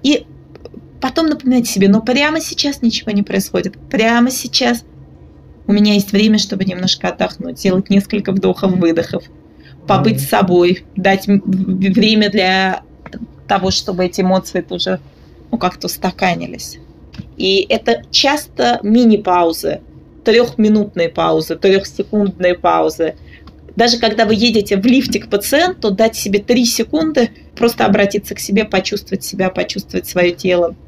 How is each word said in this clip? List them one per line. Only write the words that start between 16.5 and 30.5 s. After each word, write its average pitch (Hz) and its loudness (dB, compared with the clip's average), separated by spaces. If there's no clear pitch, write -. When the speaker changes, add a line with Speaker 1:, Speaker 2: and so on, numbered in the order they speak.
Speaker 1:
И 190 0
это 226 -2
часто 269 -2
мини-паузы, 202 2
трёхминутные 214 2
паузы, 160 -2
трёхсекундные 196 0
паузы. 165 0
Даже 233 2
когда 226 0
вы 220 2
едете 208 0
в 190 -2
лифте 254 2
к - -12
пациенту, 277 0
дать 220 2
себе 202 -2
три 240 0
секунды, 269 0
просто 233 0
обратиться 202 0
к - -16
себе, 214 0
почувствовать 214 -6
себя, 190 -4
почувствовать 185 -6
своё 180 0
тело 175 0